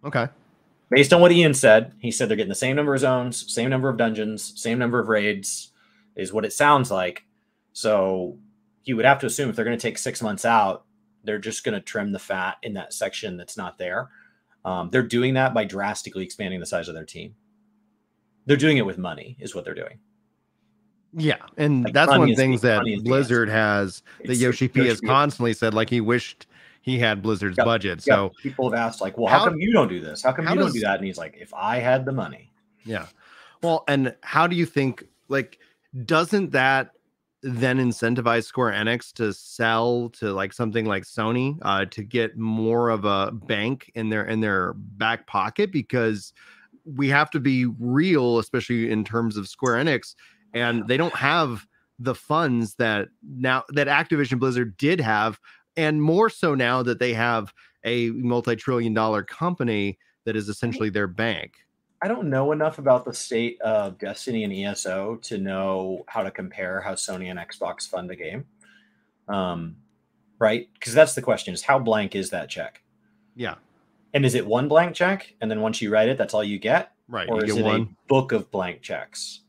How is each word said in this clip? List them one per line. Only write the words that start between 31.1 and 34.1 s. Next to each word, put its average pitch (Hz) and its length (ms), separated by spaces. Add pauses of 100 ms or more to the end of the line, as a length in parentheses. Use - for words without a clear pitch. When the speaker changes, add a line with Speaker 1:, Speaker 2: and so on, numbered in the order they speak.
Speaker 2:
like, 80 200
"If - 140
I 107 240
had 127 280
the 135 60
money." 90 400 (340)
Speaker 1:
Yeah. 107 200 (560)
Well, 165 260
and 135 340